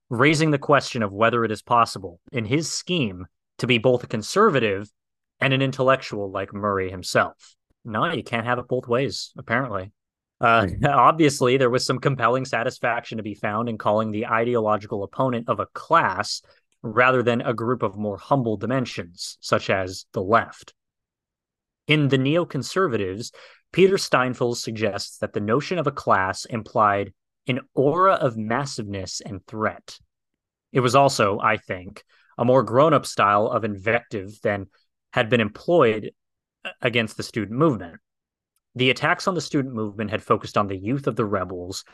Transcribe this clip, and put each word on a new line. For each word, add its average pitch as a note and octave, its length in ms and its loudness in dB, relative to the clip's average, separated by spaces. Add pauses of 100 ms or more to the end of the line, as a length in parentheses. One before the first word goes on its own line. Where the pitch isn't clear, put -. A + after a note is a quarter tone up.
(100)
raising D3 400 4
the C#3+ 80 2
question C3 460 0
of G2 80 -4
whether A2+ 320 2
it G#2+ 80 -2
is G#2 100 -8
possible, A2+ 580 -2 (120)
in A#2 120 -4
his C#3+ 260 -2
scheme, G#2 560 -4 (320)
to A#2+ 100 -2
be A#2+ 100 4
both B2 240 2
a - 60 -14
conservative A2+ 840 0 (500)
and C3+ 140 2
an C3+ 80 2
intellectual B2+ 680 0
like G2 220 -6
Murray G2 380 -2
himself. F#2+ 640 -4 (300)
No, B2 280 -2
you A#2 120 -4
can't A2+ 220 -6
have B2 120 0
it G#2 100 -10
both B2 200 -4
ways, A#2+ 500 -2
apparently. A2+ 540 -4 (480)
Uh, A#2 260 4 (100)
<laughs> G#2+ 80 -2
obviously, C#3 720 4
there C3 140 2
was B2+ 160 0
some C3 140 -2
compelling B2+ 440 0
satisfaction A#2+ 720 -4
to G#2+ 60 -6
be G#2 100 -6
found A2 340 -2
in A2 100 -6
calling A2 320 0
the G#2+ 160 -4
ideological A2 760 0
opponent A#2+ 440 -2
of G#2 120 -2
a F#2+ 60 -6
class A2 760 -2 (440)
rather B2 360 2
than A#2+ 180 0
a B2+ 140 -4
group A#2 280 -4
of G2+ 140 -2
more G#2 220 -6
humble A2+ 400 0
dimensions, A2 840 -6
such - 300 0
as F#2+ 420 -2
the A2 80 -4
left. G#2+ 540 0 (1120)
In D3 220 4
The C3+ 100 2
Neoconservatives, C3 1120 -2 (420)
Peter F#3+ 240 6
Steinfels B2+ 600 0
suggests G#2+ 600 -4
that - 140 -6
the A2 80 -4
notion C3+ 380 0
of C#3+ 80 -2
a C#3+ 60 0
class G2 520 0
implied G#2 680 0 (320)
an B2 140 -2 (140)
aura E3+ 400 4
of B2 220 0
massiveness G#2+ 880 -6
and F#2+ 220 -12
threat. - 520 -6 (720)
It C#3 80 -2
was B2 140 2
also, C3 460 4
I A2 160 2
think, F#2 480 -12 (340)
a B2+ 60 0
more B2+ 180 6
grown-up C3 440 4
style G#2 400 2
of A#2+ 180 -2
invective G#2 800 -4
than G2+ 260 -2 (440)
had A#2+ 180 2
been A#2+ 100 4
employed A2 720 2 (680)
against A#2 360 0
the G#2+ 60 -6
student G#2+ 360 -6
movement. G#2 380 0 (800)
The B2+ 160 2
attacks D#3 380 0
on F#3 60 0
the D#3+ 60 -2
student C3+ 340 -2
movement G#2+ 360 -6
had G#2+ 120 -4
focused - 360 0
on G#2 80 2
the F#2+ 100 -6
youth A2+ 300 -6
of B2+ 100 -2
the A#2+ 80 0
rebels, F#2 680 -6